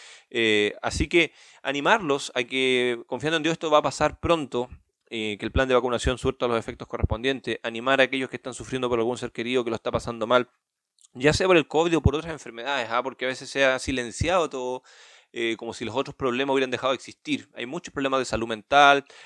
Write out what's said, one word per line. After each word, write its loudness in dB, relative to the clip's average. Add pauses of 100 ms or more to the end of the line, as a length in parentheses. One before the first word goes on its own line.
(320)
Eh, 2
así -4
que 2 (280)
animarlos 0
a 0
que, 0
confiando -2
en -2
Dios, 0
esto -4
va 6
a 4
pasar -2
pronto, -2 (440)
eh, -4
que -6
el -4
plan 0
de 4
vacunación 0
surta -2
los 0
efectos -10
correspondientes, -4
animar 0
a 6
aquellos -4
que -10
están -10
sufriendo -4
por 0
algún 0
ser -8
querido -2
que -4
lo -2
está -6
pasando -4
mal, 4 (640)
ya 2
sea 2
por 8
el 2
covid 2
o 0
por 4
otras -6
enfermedades, -6
¿ah? 0
Porque -6
a 0
veces -6
se 2
ha 4
silenciado -2
todo, -6 (560)
eh, -2
como -10
si -10
los -6
otros -4
problemas -2
hubieran 0
dejado -2
de -4
existir. -8
Hay -10
muchos -12
problemas -2
de -2
salud -4
mental, 6 (220)